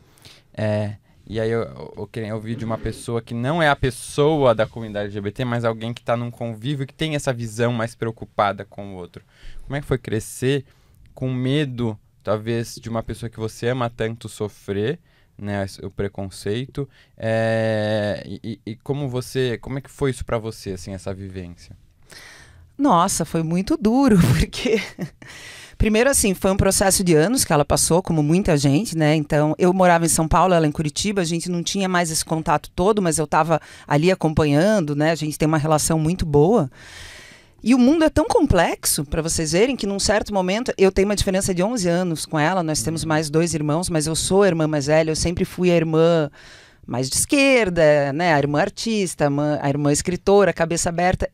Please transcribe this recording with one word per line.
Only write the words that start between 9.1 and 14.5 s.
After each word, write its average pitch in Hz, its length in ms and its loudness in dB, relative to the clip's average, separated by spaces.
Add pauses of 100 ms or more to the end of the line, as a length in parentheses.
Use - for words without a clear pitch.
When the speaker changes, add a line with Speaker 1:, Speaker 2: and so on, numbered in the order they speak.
Speaker 1:
Como 139 120 -8
é 143 40 -8
que - 60 -14
foi 135 100 0
crescer 127 680 -4 (500)
com 131 180 -6
medo, 127 640 -4 (240)
talvez, 113 540 -4
de - 140 -16
uma 113 120 -4
pessoa 113 280 -10
que - 100 -14
você 110 300 -6
ama 123 200 -2
tanto 113 400 -6
sofrer, 104 680 -6 (380)